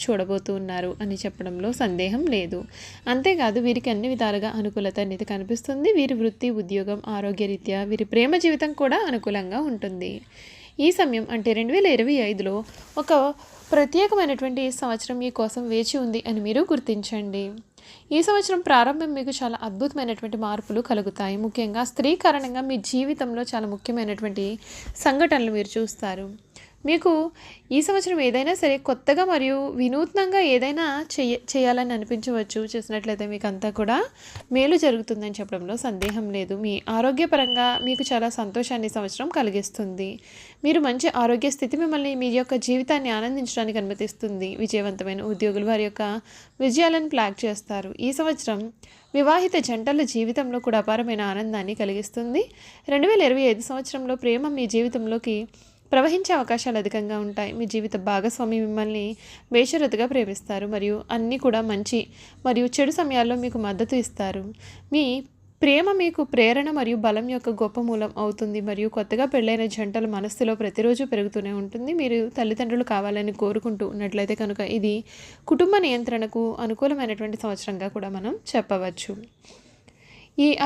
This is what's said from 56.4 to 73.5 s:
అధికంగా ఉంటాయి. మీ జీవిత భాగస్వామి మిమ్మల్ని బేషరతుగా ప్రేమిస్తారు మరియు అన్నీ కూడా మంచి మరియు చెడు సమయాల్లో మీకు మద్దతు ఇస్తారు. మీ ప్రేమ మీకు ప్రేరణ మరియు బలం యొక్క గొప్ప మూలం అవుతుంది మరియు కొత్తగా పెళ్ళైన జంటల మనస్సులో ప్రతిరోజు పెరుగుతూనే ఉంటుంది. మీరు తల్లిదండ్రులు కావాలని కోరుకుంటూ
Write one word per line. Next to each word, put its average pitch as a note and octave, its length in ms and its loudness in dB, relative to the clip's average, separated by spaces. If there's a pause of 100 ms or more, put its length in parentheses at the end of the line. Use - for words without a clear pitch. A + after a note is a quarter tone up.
అధికంగా G#3 400 -2
ఉంటాయి. G#3 340 -4
మీ A3+ 140 -4
జీవిత G#3+ 300 -2
భాగస్వామి G#3+ 640 0
మిమ్మల్ని G#3+ 560 -2 (360)
బేషరతుగా B3 540 4
ప్రేమిస్తారు G#3 600 -2
మరియు G#3 440 -2
అన్నీ A#3 280 -2
కూడా A#3 220 2
మంచి G#3+ 460 -2 (400)
మరియు B3 200 4
చెడు C#4 240 4
సమయాల్లో B3+ 540 2
మీకు A#3+ 140 -2
మద్దతు G#3 380 0
ఇస్తారు. G3 580 -4 (380)
మీ D4 120 4 (580)
ప్రేమ D#4 300 6
మీకు E4+ 320 2
ప్రేరణ B3+ 460 4
మరియు A#3+ 260 0
బలం A3 340 0
యొక్క B3 200 -2
గొప్ప G#3+ 300 -2
మూలం A3 360 -2
అవుతుంది G#3 440 -2
మరియు G#3 280 -2
కొత్తగా A3 360 0
పెళ్ళైన A3+ 420 2
జంటల G#3+ 400 -2
మనస్సులో G#3+ 480 -2
ప్రతిరోజు A3 500 0
పెరుగుతూనే G#3 480 -2
ఉంటుంది. G3+ 400 -6
మీరు A#3+ 360 0
తల్లిదండ్రులు A#3 560 0
కావాలని G#3 480 -2
కోరుకుంటూ G#3 560 -2